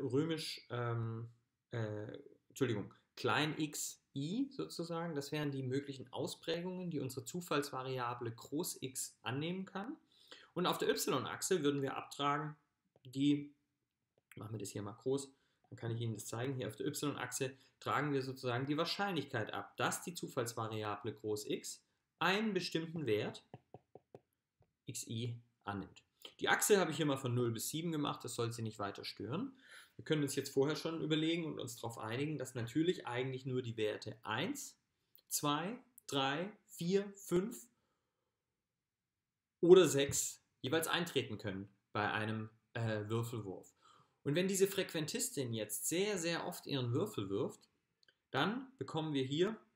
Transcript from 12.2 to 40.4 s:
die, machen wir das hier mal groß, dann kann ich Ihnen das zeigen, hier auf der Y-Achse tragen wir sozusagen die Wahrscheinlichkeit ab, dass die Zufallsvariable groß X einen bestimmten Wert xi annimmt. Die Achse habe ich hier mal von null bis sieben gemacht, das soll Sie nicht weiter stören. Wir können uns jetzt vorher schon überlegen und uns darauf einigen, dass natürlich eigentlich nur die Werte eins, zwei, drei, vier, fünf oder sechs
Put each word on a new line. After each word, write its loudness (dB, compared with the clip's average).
die, 2
machen -10
wir -4
das -8
hier -6
mal -6
groß, -2
dann -14
kann -4
ich -2
Ihnen -2
das -10
zeigen, -2
hier -4
auf -8
der -4
Y-Achse -2
tragen 2
wir 2
sozusagen -2
die 0
Wahrscheinlichkeit -2
ab, -8
dass 0
die -8
Zufallsvariable -4
groß -4
X -6
einen 2
bestimmten -2
Wert 0
xi -4
annimmt. -6
Die 2
Achse 8
habe 4
ich -2
hier 4
mal 4
von 0
null 6
bis -2
sieben -2
gemacht, -2
das -6
soll 0
Sie -6
nicht -4
weiter -6
stören. -6
Wir -14
können 2
uns 0
jetzt -2
vorher 4
schon -4
überlegen 2
und -6
uns -8
darauf -6
einigen, -2
dass -6
natürlich 2
eigentlich -4
nur 0
die -6
Werte -2
eins, -4
zwei, 0
drei, 2
vier, 0
fünf -2
oder 12
sechs 2